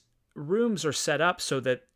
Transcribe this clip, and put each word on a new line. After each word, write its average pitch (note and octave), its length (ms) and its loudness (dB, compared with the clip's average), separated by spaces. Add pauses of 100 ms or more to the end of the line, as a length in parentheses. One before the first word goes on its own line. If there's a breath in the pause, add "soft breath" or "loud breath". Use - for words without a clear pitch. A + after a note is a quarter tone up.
(340)
rooms F#3+ 500 0
are D3 80 0
set D3 280 0
up F3+ 200 2
so - 200 -2
that B2+ 240 0 (120)